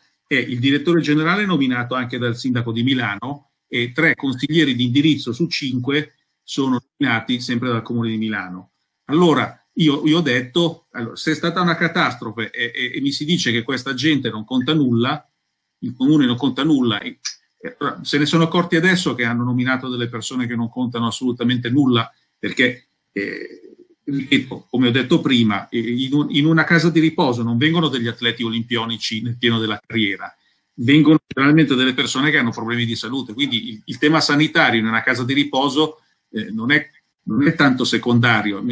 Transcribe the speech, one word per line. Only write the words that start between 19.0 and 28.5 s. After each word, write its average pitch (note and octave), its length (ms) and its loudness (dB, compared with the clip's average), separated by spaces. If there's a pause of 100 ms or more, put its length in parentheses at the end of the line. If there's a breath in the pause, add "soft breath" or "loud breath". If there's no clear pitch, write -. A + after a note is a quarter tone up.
che B2 80 -2
hanno A#2 220 0
nominato B2+ 420 0
delle A#2+ 220 -4
persone B2 360 -6
che A#2+ 120 -4
non A#2 120 -4
contano A#2 380 -4
assolutamente B2 600 -2
nulla, B2+ 440 2 (240 soft breath)
perché, - 520 -2 (240)
eh, - 600 -10 (280)
ripeto, C#3 640 -2
come B2+ 200 2
ho - 20 2
detto C3 300 2
prima, A#2 480 2
eh, A#2+ 100 -4
in A#2+ 340 -4
un, D3 180 2
in C#3+ 140 2
una D#3+ 200 4
casa E3+ 240 4
di D#3+ 100 2
riposo D#3 420 2
non A#2 160 0
vengono D#3+ 300 2
degli B2+ 200 -4
atleti A#2 360 -4
olimpionici A2+ 800 -4